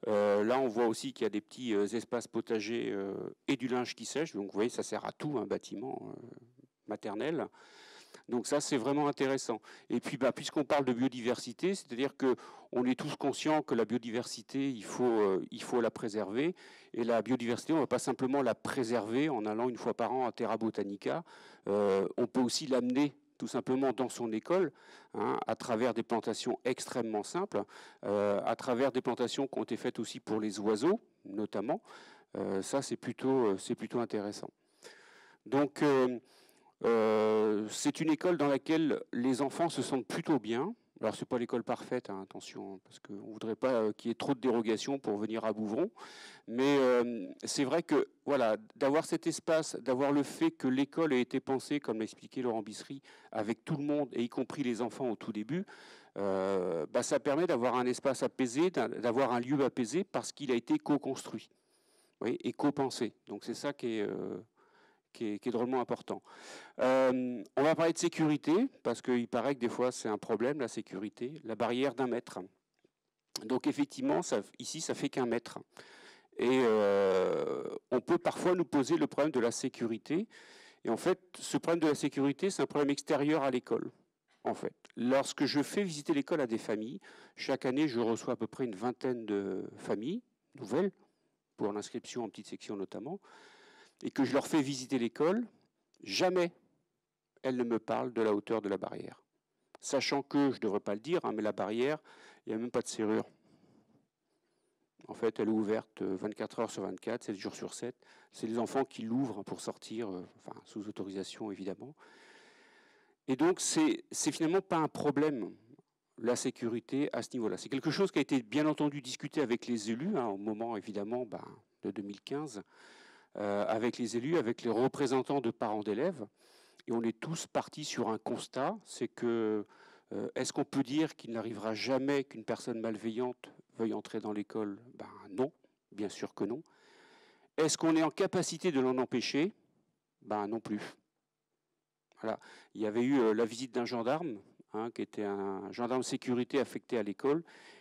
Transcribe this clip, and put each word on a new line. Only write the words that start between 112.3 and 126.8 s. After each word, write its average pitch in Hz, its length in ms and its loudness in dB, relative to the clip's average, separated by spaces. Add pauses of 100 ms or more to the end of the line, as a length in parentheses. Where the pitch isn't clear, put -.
Et 131 80 0
donc, 349 240 2
c'est, - 500 2
c'est - 220 -2
finalement 170 300 2
pas 170 160 -2
un 151 100 2
problème, 139 680 0 (640)
la 120 180 2
sécurité 120 760 -2
à 120 100 -2
ce - 120 -10
niveau-là. 110 220 0
C'est - 120 -10
quelque 139 220 -2
chose 185 220 2
qui - 60 2
a 143 40 2
été 131 200 2
bien 147 240 0
entendu 147 360 0
discuté 131 380 -6
avec 120 260 0
les 113 240 -2
élus, 160 260 0
hein, 127 100 0
au 98 120 -2
moment 110 380 -4
évidemment, 104 500 -4
ben, 95 180 -10 (380)
de 101 80 -4
deux 101 120 -6
mille 101 180 -10
quinze, 135 420 -8 (720)
euh, 101 300 -2
avec 110 320 -2
les 117 180 -4
élus, 147 220 0
avec 117 240 -2
les 120 80 -2
représentants 131 720 2
de 113 100 0
parents 107 320 -2
d'élèves. 113 440 -2 (600)